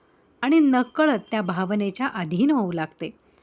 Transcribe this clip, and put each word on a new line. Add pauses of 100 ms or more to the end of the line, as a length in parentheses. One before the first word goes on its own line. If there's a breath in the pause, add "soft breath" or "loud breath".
(420 soft breath)
आणि
नकळत (120)
त्या
भावनेच्या
अधीन
होऊ
लागते. (340 soft breath)